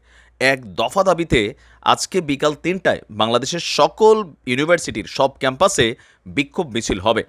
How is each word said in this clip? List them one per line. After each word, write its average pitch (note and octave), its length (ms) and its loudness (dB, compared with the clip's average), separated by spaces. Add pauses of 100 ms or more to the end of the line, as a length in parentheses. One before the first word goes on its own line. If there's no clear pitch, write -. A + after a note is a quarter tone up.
(400)
এক B2+ 360 0
দফা D3+ 280 0
দাবিতে D#3+ 500 0 (280)
আজকে - 400 0
বিকাল D3 320 -2
তিনটায় D#3+ 480 -2 (100)
বাংলাদেশের A#2 480 0
সকল G#3+ 640 4 (220)
ইউনিভার্সিটির C3 640 -2
সব C#3 220 0 (100)
ক্যাম্পাসে C3+ 560 0 (300)
বিক্ষোভ C#3+ 420 -4
মিছিল A2+ 320 -4
হবে। G#2+ 300 -2